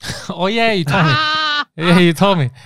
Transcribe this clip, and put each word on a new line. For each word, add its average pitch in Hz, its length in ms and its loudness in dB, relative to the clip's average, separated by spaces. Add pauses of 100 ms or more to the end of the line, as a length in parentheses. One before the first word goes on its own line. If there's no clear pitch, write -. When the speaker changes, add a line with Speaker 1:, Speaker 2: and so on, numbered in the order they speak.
(300)
Speaker 1:
<laughs> - 40 -10
Oh, 180 120 -4
yeah, 226 260 0
you 185 120 -2
told 147 220 0
me. 311 120 2
Speaker 2:
<laughs> 311 40 -2 (540)
Speaker 1:
Yeah, 170 240 4
you 170 120 4
told 185 260 2
me. 127 120 -2 (160)